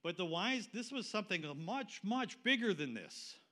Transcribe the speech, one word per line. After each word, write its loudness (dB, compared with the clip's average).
But -2
the 2
wise, 0
this -6
was -4
something 0
much, -4
much 0
bigger 6
than -2
this. -8